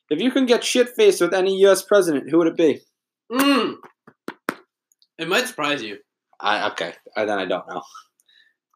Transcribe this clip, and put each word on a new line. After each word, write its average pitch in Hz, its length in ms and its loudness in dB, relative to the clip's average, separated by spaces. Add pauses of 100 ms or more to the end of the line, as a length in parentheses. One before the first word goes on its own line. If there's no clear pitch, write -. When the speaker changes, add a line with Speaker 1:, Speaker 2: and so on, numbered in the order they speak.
Speaker 1:
If 151 120 -2
you 247 100 0
can 262 160 0
get 226 180 2
shit-faced 220 560 2
with 175 140 0
any 190 260 0
U 196 100 8
S 185 120 2
president, 165 480 0
who 160 80 2
would 170 100 4
it 165 80 -4
be? 151 240 2 (500)
Speaker 2:
Mm. 254 460 0 (1400)
It 160 100 -8
might 226 180 -2
surprise 147 360 -6
you. 104 160 -12 (420)
Speaker 1:
I, 104 300 -2
okay. 85 240 -8 (220)
I, 107 80 -4
then 104 140 -4
I 95 60 -4
don't 90 240 -6
know. 92 140 -12 (920)